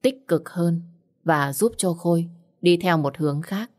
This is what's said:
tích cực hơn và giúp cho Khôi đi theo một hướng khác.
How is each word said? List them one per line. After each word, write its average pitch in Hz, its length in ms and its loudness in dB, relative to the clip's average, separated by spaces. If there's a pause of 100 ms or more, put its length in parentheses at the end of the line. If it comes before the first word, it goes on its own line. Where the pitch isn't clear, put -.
tích 269 260 0
cực 165 220 -2
hơn 170 320 0 (420)
và 143 300 0
giúp 226 240 0
cho 180 160 -2
Khôi 170 360 0 (320)
đi 175 160 4
theo 175 200 2
một 143 200 -2
hướng 147 240 -2
khác. 202 380 -8